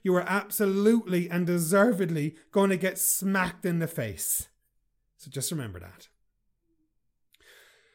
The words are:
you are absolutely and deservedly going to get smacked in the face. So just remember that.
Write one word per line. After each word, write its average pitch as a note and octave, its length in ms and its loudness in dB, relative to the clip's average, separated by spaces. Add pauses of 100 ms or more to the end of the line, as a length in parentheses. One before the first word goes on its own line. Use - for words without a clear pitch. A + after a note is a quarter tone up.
you F#3 120 2
are F3+ 120 2
absolutely G3+ 1040 2
and F3 160 -2
deservedly F3 880 2 (160)
going G3 180 4
to F#3+ 80 2
get F#3 200 -2
smacked F#3 680 -2
in F3 140 0
the E3 80 -2
face. - 640 -6 (680)
So - 120 -20
just C3+ 220 -6
remember A#2 280 -8
that. F2+ 280 -20 (1900)